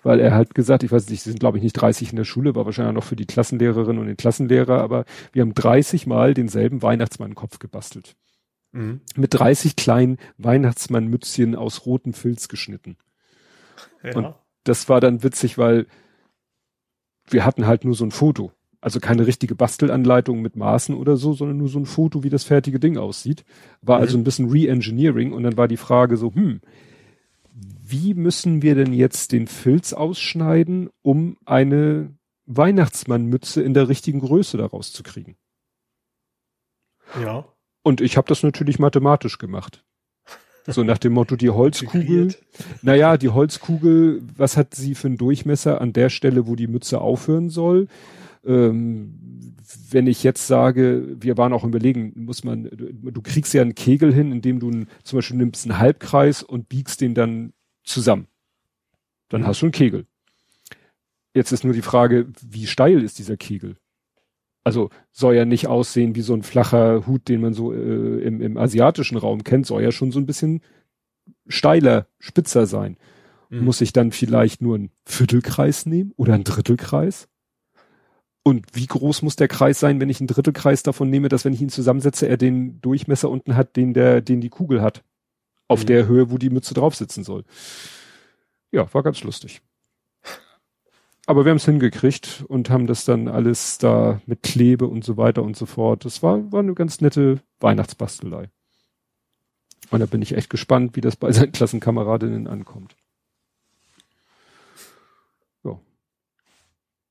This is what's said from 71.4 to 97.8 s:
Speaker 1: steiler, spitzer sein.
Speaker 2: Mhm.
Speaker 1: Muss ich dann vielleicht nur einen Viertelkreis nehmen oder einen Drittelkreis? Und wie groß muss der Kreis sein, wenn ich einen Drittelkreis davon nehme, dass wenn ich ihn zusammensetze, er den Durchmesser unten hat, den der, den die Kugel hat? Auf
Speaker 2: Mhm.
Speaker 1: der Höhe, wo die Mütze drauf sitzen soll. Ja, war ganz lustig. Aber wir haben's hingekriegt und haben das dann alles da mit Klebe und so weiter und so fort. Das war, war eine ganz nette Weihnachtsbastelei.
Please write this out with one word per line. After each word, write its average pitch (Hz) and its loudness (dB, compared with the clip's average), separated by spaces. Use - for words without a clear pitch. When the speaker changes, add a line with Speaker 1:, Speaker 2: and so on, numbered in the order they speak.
Speaker 1:
steiler, 143 4
spitzer - 0
sein. 101 -6
Speaker 2:
Mhm. 120 -6
Speaker 1:
Muss 123 0
ich 117 0
dann 117 4
vielleicht 113 0
nur 120 0
einen 101 -6
Viertelkreis 131 0
nehmen 180 -2
oder 110 2
einen 101 2
Drittelkreis? 139 -2
Und 127 2
wie 123 -6
groß 139 -2
muss 151 -4
der 143 2
Kreis 139 0
sein, 143 2
wenn 139 0
ich 131 -4
einen 135 -4
Drittelkreis 139 0
davon 135 -2
nehme, 139 0
dass 131 -2
wenn 135 0
ich 123 -6
ihn 139 -4
zusammensetze, 135 0
er 123 2
den 127 -2
Durchmesser 135 -2
unten 127 -4
hat, 127 0
den 123 2
der, 123 4
den 120 0
die 120 -8
Kugel 135 -2
hat? - -2
Auf 110 4
Speaker 2:
Mhm. 107 -2
Speaker 1:
der 120 4
Höhe, 123 4
wo 127 -2
die 127 -2
Mütze 127 -4
drauf 147 0
sitzen - -10
soll. 98 -12
Ja, 101 -2
war 139 0
ganz 147 -4
lustig. - -14
Aber 143 4
wir 147 4
haben's 156 2
hingekriegt 139 0
und 123 -4
haben 127 2
das 117 -4
dann 117 0
alles 117 -2
da 113 2
mit 117 -8
Klebe 123 2
und 113 -8
so 110 -6
weiter 113 0
und 107 -8
so 117 -10
fort. 113 -2
Das - -8
war, 208 0
war 208 0
eine 190 -2
ganz 170 -6
nette 139 2
Weihnachtsbastelei. 104 -4